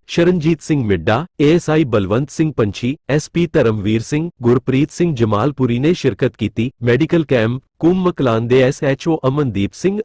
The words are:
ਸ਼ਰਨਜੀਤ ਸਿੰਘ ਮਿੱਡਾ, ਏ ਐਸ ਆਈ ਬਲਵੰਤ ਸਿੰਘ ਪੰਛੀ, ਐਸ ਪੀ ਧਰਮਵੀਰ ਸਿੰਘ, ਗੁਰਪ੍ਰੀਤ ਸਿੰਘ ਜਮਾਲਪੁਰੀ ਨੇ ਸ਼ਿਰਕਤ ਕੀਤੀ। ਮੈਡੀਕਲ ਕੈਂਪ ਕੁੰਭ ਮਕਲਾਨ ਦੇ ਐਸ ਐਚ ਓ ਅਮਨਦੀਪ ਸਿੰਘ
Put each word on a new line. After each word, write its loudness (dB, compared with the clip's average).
ਸ਼ਰਨਜੀਤ 0
ਸਿੰਘ -2
ਮਿੱਡਾ, 0
ਏ 4
ਐਸ -2
ਆਈ 2
ਬਲਵੰਤ -2
ਸਿੰਘ -2
ਪੰਛੀ, -2
ਐਸ -2
ਪੀ 0
ਧਰਮਵੀਰ 0
ਸਿੰਘ, -4
ਗੁਰਪ੍ਰੀਤ 0
ਸਿੰਘ -2
ਜਮਾਲਪੁਰੀ 0
ਨੇ 2
ਸ਼ਿਰਕਤ -2
ਕੀਤੀ। -2
ਮੈਡੀਕਲ 2
ਕੈਂਪ 0
ਕੁੰਭ 2
ਮਕਲਾਨ 0
ਦੇ 4
ਐਸ 0
ਐਚ -2
ਓ 0
ਅਮਨਦੀਪ -2
ਸਿੰਘ -2